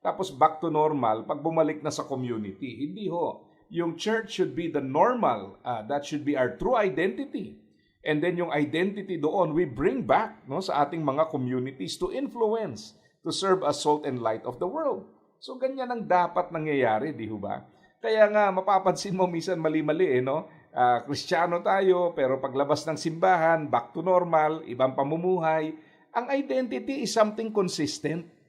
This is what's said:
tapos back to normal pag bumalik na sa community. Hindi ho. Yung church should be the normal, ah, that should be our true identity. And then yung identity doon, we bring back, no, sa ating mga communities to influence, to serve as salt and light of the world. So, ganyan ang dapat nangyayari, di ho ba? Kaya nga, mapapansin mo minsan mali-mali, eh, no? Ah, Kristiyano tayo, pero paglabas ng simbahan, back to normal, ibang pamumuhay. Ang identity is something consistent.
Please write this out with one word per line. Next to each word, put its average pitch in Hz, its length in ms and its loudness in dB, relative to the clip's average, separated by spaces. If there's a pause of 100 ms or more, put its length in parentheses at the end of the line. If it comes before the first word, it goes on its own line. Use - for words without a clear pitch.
tapos - 320 -4
back 156 240 4
to 160 160 -2
normal 139 560 2
pag 143 80 -2
bumalik 156 480 0
na 143 80 -2
sa - 80 -6
community. 120 880 -6
Hindi 196 240 -10
ho. 156 320 -4 (200)
Yung 170 320 -4
church 226 400 -2
should 147 160 0
be 165 160 -4
the 147 140 -2
normal, 139 800 0
ah, 120 240 -6
that 143 160 -2
should 147 180 -6
be 139 140 -2
our 127 240 0
true 247 160 2
identity. 202 800 -2 (480)
And 151 160 0
then 175 180 0
yung 170 140 -2
identity 175 640 -2
doon, 160 400 0
we 175 100 2
bring 160 400 0
back, 202 400 2
no, 139 140 -4
sa 190 260 0
ating 165 160 -6
mga 151 300 2
communities 127 720 -4
to 190 80 -4
influence, 220 800 -4 (300)
to 165 80 -4
serve 185 340 2
as 147 140 2
salt 151 260 2
and 127 140 -2
light 110 260 -2
of 123 160 -6
the 180 80 -2
world. 262 380 -4 (340)
So, 262 160 -14
ganyan 262 320 -4
ang 233 160 -4
dapat 175 480 2
nangyayari, 143 640 0
di 113 80 -8
ho 107 160 -8
ba? 101 240 -8 (360)
Kaya 220 280 6
nga, 208 240 4
mapapansin 190 640 0
mo 185 80 4
minsan 170 320 -2
mali-mali, 156 600 2
eh, - 20 2
no? 135 240 -2 (240)
Ah, 123 320 4
Kristiyano 170 640 0
tayo, 185 480 4
pero 131 240 2
paglabas 139 480 0
ng 156 140 -4
simbahan, 165 680 2
back 127 320 -2
to 165 80 -6
normal, 165 640 4
ibang 127 240 2
pamumuhay. 160 800 0 (400)
Ang 247 160 -2
identity 262 720 -2
is 220 100 -4
something 220 380 2
consistent. 170 800 -4 (200)